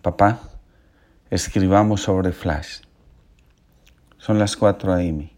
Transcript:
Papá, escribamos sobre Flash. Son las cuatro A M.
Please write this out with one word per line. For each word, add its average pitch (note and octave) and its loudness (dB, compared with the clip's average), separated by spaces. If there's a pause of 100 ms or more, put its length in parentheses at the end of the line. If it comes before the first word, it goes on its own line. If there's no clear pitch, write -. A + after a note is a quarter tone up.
Papá, G2+ 2 (880)
escribamos G2 2
sobre F#2+ 0
Flash. D#2 -6 (1400)
Son G#2+ -2
las G2+ 0
cuatro G2 0
A F2+ 0
M. D#2 -6